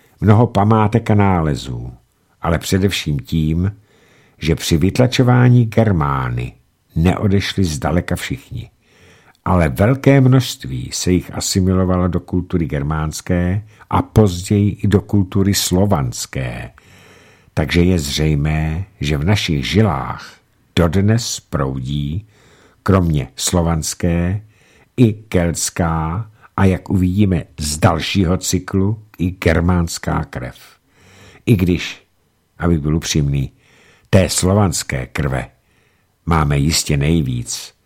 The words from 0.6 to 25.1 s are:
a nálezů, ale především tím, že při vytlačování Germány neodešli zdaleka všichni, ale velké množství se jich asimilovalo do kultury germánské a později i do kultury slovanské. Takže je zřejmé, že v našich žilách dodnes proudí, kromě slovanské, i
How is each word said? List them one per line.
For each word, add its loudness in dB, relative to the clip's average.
a 4
nálezů, 0
ale 0
především -2
tím, -2
že 0
při -2
vytlačování 4
Germány 0
neodešli 0
zdaleka -2
všichni, -10
ale 2
velké 4
množství 0
se -2
jich 0
asimilovalo 0
do -2
kultury -4
germánské -4
a 0
později 2
i -6
do 4
kultury 0
slovanské. -2
Takže 0
je 4
zřejmé, -2
že -2
v -4
našich 0
žilách -2
dodnes 0
proudí, -6
kromě 2
slovanské, -2
i 4